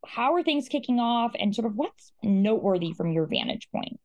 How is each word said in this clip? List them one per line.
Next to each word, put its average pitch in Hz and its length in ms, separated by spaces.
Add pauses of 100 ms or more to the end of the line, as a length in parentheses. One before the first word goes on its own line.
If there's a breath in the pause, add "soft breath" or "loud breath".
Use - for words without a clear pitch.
How 262 300
are 349 80
things 294 240
kicking 247 320
off 233 400
and 202 160
sort 226 120
of 208 100
what's - 340 (100)
noteworthy 196 720
from 165 220
your 160 120
vantage - 480
point? - 320